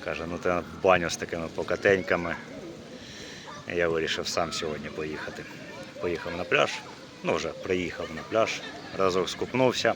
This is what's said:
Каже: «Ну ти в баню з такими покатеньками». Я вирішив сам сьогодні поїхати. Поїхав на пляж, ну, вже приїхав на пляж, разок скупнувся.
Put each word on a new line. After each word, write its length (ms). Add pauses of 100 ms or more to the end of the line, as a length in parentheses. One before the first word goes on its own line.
Каже: 240
«Ну 100
ти 120
в 140 (200)
баню 260
з 80
такими 380
покатеньками». 800 (1400)
Я 140
вирішив 400
сам 260
сьогодні 360
поїхати. 540 (580)
Поїхав 360
на 60
пляж, 280 (520)
ну, 120
вже 140
приїхав 680
на 60
пляж, 400 (360)
разок 320
скупнувся. 680